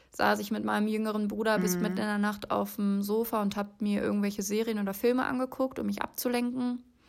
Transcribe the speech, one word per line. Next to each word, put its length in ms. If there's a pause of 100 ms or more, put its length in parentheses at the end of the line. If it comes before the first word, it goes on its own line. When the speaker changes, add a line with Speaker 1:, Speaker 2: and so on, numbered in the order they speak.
(100)
Speaker 1:
saß 300
ich 100
mit 140
meinem 240
jüngeren 400
Bruder 300
bis 180
Speaker 2:
Mhm. 60
Speaker 1:
mitten 160
in 80
der 120
Nacht 320
auf 260
dem 260
Sofa 400
und 140
hab 240
mir 220
irgendwelche 400
Serien 360
oder 160
Filme 300
angeguckt, 540
um 80
mich 160
abzulenken. 800 (260)